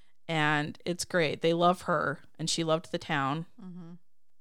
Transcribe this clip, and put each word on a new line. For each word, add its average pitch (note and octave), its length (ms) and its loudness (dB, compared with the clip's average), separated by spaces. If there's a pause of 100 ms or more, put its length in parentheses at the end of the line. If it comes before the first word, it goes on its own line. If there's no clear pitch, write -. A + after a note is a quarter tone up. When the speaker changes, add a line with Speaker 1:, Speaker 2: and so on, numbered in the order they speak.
(280)
Speaker 1:
And D3+ 560 2
it's F3 200 -2
great. D#3+ 380 2
They E3 100 4
love F3 300 4
her, D#3+ 360 0 (200)
and E3 120 -4
she E3+ 140 0
loved D#3+ 260 0
the E3+ 80 -2
town. D3 480 0 (160)
Speaker 2:
Mm-hmm. F3 300 -14 (480)